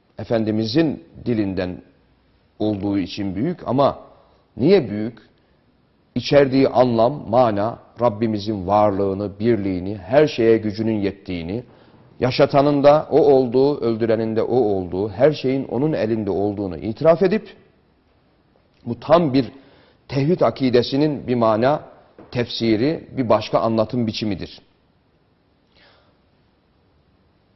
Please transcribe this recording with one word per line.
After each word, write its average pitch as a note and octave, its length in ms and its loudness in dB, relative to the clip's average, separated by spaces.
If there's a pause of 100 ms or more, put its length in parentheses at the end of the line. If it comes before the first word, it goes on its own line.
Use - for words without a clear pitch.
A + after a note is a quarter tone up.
(180)
Efendimizin A2 880 -2 (200)
dilinden F#2+ 580 -4 (760)
olduğu G2+ 400 -2
için G2 360 -6
büyük B2+ 340 -6
ama B2 300 0 (580)
niye C#3+ 340 2
büyük? G#2+ 280 -8 (960)
İçerdiği C3+ 540 4
anlam, A#2+ 640 2
mana, A2+ 480 2 (220)
Rabbimizin G#2+ 680 -2
varlığını, G2+ 720 0
birliğini, G2 560 -2
her C#3+ 300 2
şeye A2+ 320 2
gücünün G#2+ 420 -4
yettiğini, F#2+ 640 -6 (560)
yaşatanın C#3 640 2
da D3+ 260 6
o C#3+ 100 4
olduğu, C3 600 4
öldürenin A2 560 -2
de A2 60 0
o A#2 140 -2
olduğu, G2 520 -2
her B2 240 2
şeyin C3 320 -4
onun D3 280 -4
elinde A2 380 -2
olduğunu G2 460 -4
itiraf D#3+ 460 0
edip, G3 340 -2 (1300)
bu A#2+ 140 -8
tam D3+ 340 2
bir B2 180 -2 (560)
tevhid C#3 320 -2
akidesinin C3 880 0
bir B2 80 -2
mana, A#2 500 2 (460)
tefsiri, A#2 840 -2
bir B2 120 -2
başka A2 320 0
anlatım A2+ 460 0
biçimidir. G2+ 540 -6 (3000)